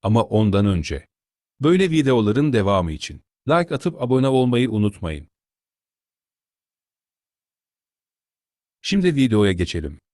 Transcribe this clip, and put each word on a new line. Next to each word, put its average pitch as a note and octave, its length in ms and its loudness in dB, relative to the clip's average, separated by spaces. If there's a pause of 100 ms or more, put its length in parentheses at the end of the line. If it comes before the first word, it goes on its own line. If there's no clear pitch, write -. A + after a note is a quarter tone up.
Ama A2+ 220 2
ondan G#2 420 2
önce, E2+ 420 -4 (540)
böyle F3+ 300 2
videoların C3 600 2
devamı F#2+ 380 0
için D2+ 300 -14 (260)
like E3+ 280 0
atıp E3 260 -6
abone B2+ 260 0
olmayı B2+ 440 2
unutmayın. G2 560 -4 (3500)
Şimdi F3+ 340 0
videoya G#2+ 360 2
geçelim. E2+ 480 -6 (140)